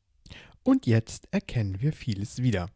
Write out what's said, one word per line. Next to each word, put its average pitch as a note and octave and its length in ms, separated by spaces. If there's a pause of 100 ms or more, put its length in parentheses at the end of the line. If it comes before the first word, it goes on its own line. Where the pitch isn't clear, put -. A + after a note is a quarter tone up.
(600)
Und C4 260
jetzt - 440
erkennen G#2 480
wir D3 140
vieles G2+ 500
wieder. G2+ 320